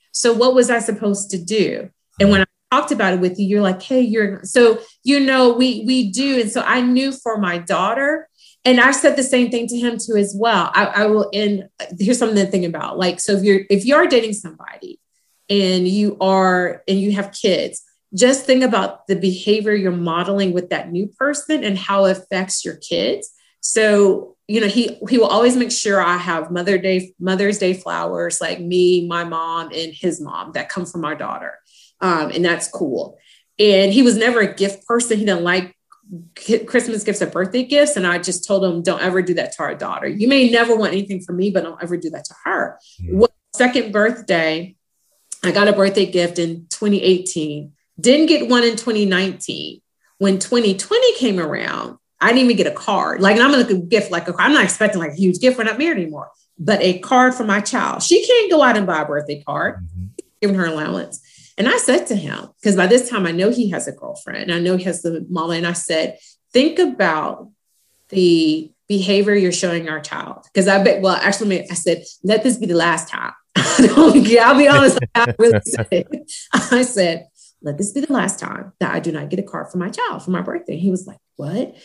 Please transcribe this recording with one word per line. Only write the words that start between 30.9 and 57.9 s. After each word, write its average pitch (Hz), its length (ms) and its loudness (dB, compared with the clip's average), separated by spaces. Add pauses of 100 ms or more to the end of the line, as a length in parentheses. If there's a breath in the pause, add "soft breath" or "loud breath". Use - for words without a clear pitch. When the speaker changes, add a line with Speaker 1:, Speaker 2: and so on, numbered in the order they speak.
Speaker 1:
our 151 120 -6
daughter. - 380 -10 (460 soft breath)
Um, 165 300 -2
and 170 140 -2
that's 170 240 -2
cool. - 500 -6 (400 soft breath)
And 196 340 4
he 254 100 6
was 240 140 6
never 233 220 2
a 202 160 0
gift - 320 -4
person. 233 320 0
He 208 60 -2
didn't 180 180 0
like 185 340 -2 (580)
ki-, 220 300 -2
Christmas 233 400 -2
gifts 202 180 -4
or 165 40 0
birthday 190 360 -2
gifts. 285 340 2
And 185 100 -2
I 175 120 0
just 175 280 -6
told 196 180 0
him, 170 180 -2
"Don't 175 180 -2
ever 185 220 0
do 180 120 -2
that - 180 -4
to - 100 -10
our - 120 -6
daughter. - 340 -8
You 214 200 -2
may 262 220 4
never 233 240 4
want 202 180 0
anything 196 280 -6
from 175 160 -10
me, 190 140 0
but 185 120 0
don't 165 200 -12
ever 175 140 -4
do 165 140 -10
that 151 140 -14
to - 100 -18 (100)
her." - 340 -6 (220 soft breath)
Speaker 2:
Mm. 90 140 -6
Speaker 1:
Well, 214 160 4 (240)
second 247 380 0
birthday, 185 800 -2 (720)
I 180 80 0
got 202 160 4
a 208 40 4
birthday 196 340 2
gift 175 340 -2
in 165 300 -6
twenty 202 300 -2
eighteen. 156 720 -2 (280)
Didn't 285 260 4
get 285 220 2
one 240 160 4
in 226 120 0
twenty 214 300 0
nineteen. 180 760 -4 (380)
When 196 220 0
twenty 220 360 0
twenty 466 420 0
came 208 200 0
around, 147 600 -6 (220)
I 220 120 4
didn't 254 140 4
even 233 100 4
get 185 100 0
a - 60 -2
card. - 480 -4
Like, 196 160 4
and 240 80 6
I'm 277 80 6
gonna 208 300 2
gift, 202 280 0
like, 170 160 -4
a, 180 120 -6
I'm 220 140 2
not 262 120 4
expecting, 202 360 0
like, 156 120 -6
a - 20 -14
huge 180 240 2
gift. 254 180 2
We're 233 80 -4
not 220 140 -2
married 311 240 -2
anymore. 156 280 -12 (280)
But 196 240 0
a 185 160 2
card 254 360 2
for 240 100 -6
my 202 160 0
child. 208 420 -4